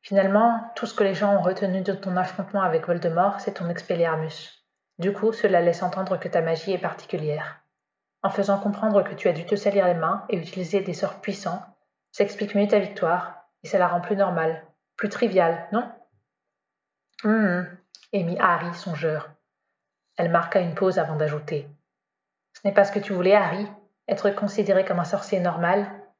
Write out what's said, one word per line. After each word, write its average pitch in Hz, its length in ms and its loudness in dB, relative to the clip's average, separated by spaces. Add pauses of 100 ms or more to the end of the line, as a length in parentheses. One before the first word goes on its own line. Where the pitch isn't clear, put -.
« - 0 -
Finalement, 208 720 2
tout - 100 -6
ce - 80 -10
que 214 100 0
les 196 120 2
gens 202 200 2
ont 185 60 4
retenu 185 400 0
de 185 120 -2
ton 180 220 -4
affrontement 185 460 -2
avec 160 240 2
Voldemort, 175 540 0
c'est 202 140 -6
ton 170 160 -6
Expelliarmus. 165 960 -4 (340)
Du 190 140 0
coup, 220 200 0
cela 185 280 4
laisse 175 220 2
entendre 185 340 -2
que - 100 -8
ta 170 140 0
magie 165 320 -2
est 175 40 -2
particulière. 151 840 -6 (600)
En - 80 0
faisant 196 300 0
comprendre 208 420 2
que - 120 -4
tu - 160 -2
as 165 40 2
dû 160 120 -6
te 208 100 0
salir 196 320 2
les 175 80 4
mains 170 340 -2
et 202 80 -2
utiliser 180 440 -4
des 175 120 -6
sorts - 280 -6
puissants, 180 420 -6 (480)
s'explique - 420 -2
mieux 202 140 4
ta 208 120 6
victoire, - 680 -2 (180)
et - 40 -16
ça 202 100 0
la 180 100 4
rend 175 120 0
plus 202 160 -2
normale, 170 500 0 (300)
plus 208 140 -2
triviale, 180 640 2
non ? » « - 180 -2 (1300)
Hum, 214 200 4
hum », 180 320 -2 (360)
émit 175 260 -2
Harry, 170 340 2
songeur. 156 560 -4 (840)
Elle 170 160 0
marqua 170 300 2
une 170 140 -4
pause 185 220 2
avant 156 200 -2
d'ajouter : « 147 520 -4 (840)
Ce - 100 -20
n'est 196 100 0
pas 202 120 8
ce - 80 -6
que 208 60 0
tu 202 120 -6
voulais, 185 240 4
Harry, 190 340 2 (380)
être 196 220 0
considéré 196 560 0
comme 175 140 0
un 165 60 -2
sorcier 196 360 -2
normal ? » 175 480 0 (300)